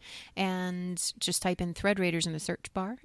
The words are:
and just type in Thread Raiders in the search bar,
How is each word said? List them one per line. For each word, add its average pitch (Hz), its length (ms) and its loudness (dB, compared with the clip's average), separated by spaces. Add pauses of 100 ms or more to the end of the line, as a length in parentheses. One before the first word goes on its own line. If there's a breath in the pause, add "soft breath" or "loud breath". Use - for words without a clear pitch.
(360 loud breath)
and 180 640 0 (160)
just - 240 0
type 180 200 2
in 175 100 0
Thread 196 260 2
Raiders 170 280 4
in 165 80 -2
the 156 40 -2
search - 360 -4
bar, 202 300 -2